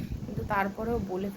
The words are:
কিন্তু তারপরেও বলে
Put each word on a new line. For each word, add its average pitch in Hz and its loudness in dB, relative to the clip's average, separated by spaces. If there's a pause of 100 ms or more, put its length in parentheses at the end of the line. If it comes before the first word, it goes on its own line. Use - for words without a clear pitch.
(260)
কিন্তু - -4
তারপরেও 214 2
বলে 190 0